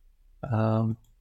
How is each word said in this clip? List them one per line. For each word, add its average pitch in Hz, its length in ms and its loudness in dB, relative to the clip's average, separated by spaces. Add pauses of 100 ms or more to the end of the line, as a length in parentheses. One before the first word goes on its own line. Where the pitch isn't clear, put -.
(500)
Um, 110 460 0 (260)